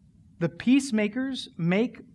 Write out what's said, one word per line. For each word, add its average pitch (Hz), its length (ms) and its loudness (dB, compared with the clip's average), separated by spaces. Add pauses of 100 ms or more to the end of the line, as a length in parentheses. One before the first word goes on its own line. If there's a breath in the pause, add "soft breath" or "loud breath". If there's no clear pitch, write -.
(400)
The 165 100 0
peacemakers 247 1080 0
make 185 420 0 (160)